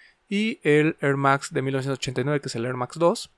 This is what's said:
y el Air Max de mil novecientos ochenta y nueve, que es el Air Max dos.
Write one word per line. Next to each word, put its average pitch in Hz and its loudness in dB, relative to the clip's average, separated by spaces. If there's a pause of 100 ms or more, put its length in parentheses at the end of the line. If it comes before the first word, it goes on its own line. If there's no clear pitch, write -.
(300)
y 214 -2
el 151 4
Air 139 2
Max 139 0
de 147 -2
mil 135 -2
novecientos 135 -4
ochenta 123 -4
y - 0
nueve, 143 0
que - -10
es - -8
el 117 -4
Air 127 -4
Max 123 -8
dos. 170 2